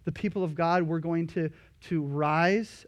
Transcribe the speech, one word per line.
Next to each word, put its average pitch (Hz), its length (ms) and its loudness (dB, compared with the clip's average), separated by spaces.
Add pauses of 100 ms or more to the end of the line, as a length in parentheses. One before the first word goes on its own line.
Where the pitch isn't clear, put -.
the 165 80 -4
people 202 300 -2
of 165 120 -2
God 170 280 2
were 165 160 0
going 165 280 0
to, 160 240 -2 (320)
to 160 200 -2
rise 156 840 0